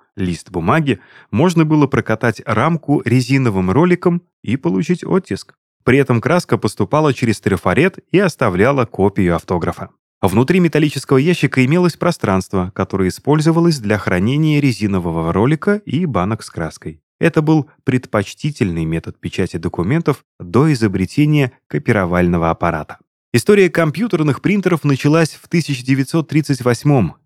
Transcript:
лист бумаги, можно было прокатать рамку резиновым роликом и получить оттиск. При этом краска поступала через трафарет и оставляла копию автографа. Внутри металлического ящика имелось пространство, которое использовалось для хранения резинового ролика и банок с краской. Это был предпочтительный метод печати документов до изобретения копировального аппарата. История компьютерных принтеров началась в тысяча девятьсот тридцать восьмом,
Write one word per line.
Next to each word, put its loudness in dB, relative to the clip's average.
лист -6
бумаги, -2
можно 2
было 2
прокатать -2
рамку -2
резиновым 0
роликом 2
и -4
получить -2
оттиск. -4
При 4
этом 2
краска 0
поступала 0
через -2
трафарет 0
и 4
оставляла 0
копию 0
автографа. -6
Внутри 2
металлического 0
ящика 0
имелось 0
пространство, -2
которое -2
использовалось 0
для -2
хранения 0
резинового -2
ролика 0
и -2
банок -2
с -18
краской. -12
Это 0
был 0
предпочтительный -4
метод -6
печати -6
документов -2
до 2
изобретения 0
копировального 0
аппарата. -4
История 4
компьютерных -2
принтеров 0
началась 2
в -20
тысяча -4
девятьсот -2
тридцать -2
восьмом, 2